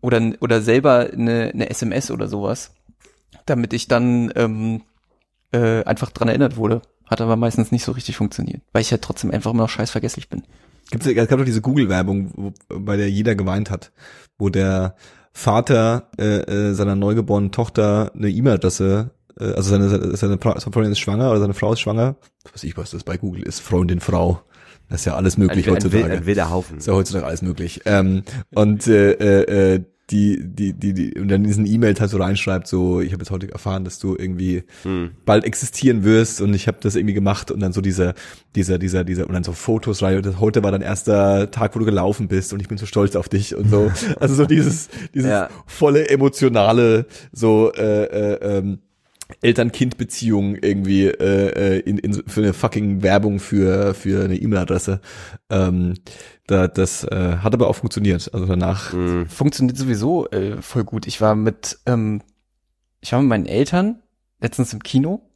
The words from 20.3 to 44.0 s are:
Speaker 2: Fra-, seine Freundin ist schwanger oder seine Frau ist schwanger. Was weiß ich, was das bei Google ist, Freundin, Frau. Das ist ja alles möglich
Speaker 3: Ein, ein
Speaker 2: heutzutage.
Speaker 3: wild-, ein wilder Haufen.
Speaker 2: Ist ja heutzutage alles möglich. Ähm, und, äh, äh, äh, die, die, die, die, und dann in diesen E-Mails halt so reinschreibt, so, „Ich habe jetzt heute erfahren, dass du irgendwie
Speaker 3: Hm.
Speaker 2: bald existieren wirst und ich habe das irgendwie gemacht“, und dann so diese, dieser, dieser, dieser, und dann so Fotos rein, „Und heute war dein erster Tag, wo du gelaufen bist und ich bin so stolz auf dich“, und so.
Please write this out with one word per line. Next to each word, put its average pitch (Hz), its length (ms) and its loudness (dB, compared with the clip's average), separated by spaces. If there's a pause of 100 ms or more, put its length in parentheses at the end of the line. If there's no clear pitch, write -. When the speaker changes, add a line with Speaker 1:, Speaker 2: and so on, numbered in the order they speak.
Speaker 2:
Fra-, - 200 -2
seine - 140 -10
Freundin 107 180 2
ist 101 80 -2
schwanger 120 320 0
oder 107 80 4
seine 101 160 0
Frau 107 200 -2
ist 113 60 -6
schwanger. 113 360 -2 (260)
Was - 120 -20
weiß - 100 -18
ich, 82 120 -10
was - 140 -12
das - 140 -12
bei 90 140 -8
Google 92 260 -8
ist, - 160 -10
Freundin, 87 400 0
Frau. 85 400 0 (480)
Das - 140 -6
ist - 20 -8
ja 82 100 -2
alles 92 240 2
möglich 95 280 4
Speaker 3:
Ein, 110 40 6
ein 139 60 6
Speaker 2:
heutzutage. 101 320 4
Speaker 3:
wild-, 87 40 -2 (100)
ein 82 40 -4
wilder 95 240 0
Haufen. 87 280 -4
Speaker 2:
Ist - 100 -8
ja 98 60 2
heutzutage 95 300 0
alles 82 180 -6
möglich. 85 420 -6
Ähm, 95 400 2 (280)
und, 107 360 2
äh, 101 240 8
äh, 98 640 4
äh, 92 100 0 (260)
die, 104 320 2
die, 95 300 -4
die, 98 220 -4
die, 87 260 -4
und 98 80 -4
dann 98 140 4
in 104 60 2
diesen 104 180 2
E-Mails 110 340 2
halt 107 100 2
so 104 60 -4
reinschreibt, 95 500 -2
so, 90 360 0
„Ich 90 100 -4
habe 92 100 -6
jetzt - 80 -12
heute 98 220 -8
erfahren, 95 320 -6
dass 87 140 -12
du 95 180 -4
irgendwie 90 460 -4 (220)
Speaker 3:
Hm. 90 260 -4 (160)
Speaker 2:
bald 107 180 6
existieren 117 580 0
wirst 110 380 4
und 101 140 2
ich 95 120 -2
habe 107 140 -4
das 101 160 -2
irgendwie 104 160 0
gemacht“, 98 380 0
und 104 100 -4
dann 92 140 -2
so 98 80 -2
diese, 92 320 0 (400)
dieser, 92 240 2
dieser, 92 260 -2
dieser, 90 220 -4
und 92 80 -6
dann 87 100 -2
so 87 80 -6
Fotos 113 500 -2
rein, 95 140 2
„Und 98 240 -2
heute 107 240 2
war 101 80 2
dein 98 80 0
erster 98 680 2
Tag, 110 240 -2
wo 113 60 -4
du 113 40 0
gelaufen 104 420 0
bist 95 280 -2
und 101 60 -6
ich 98 80 -10
bin 104 100 -8
so 101 80 -10
stolz 101 300 0
auf 87 120 -2
dich“, 101 260 -2
und 104 140 0
so. 104 240 4 (120)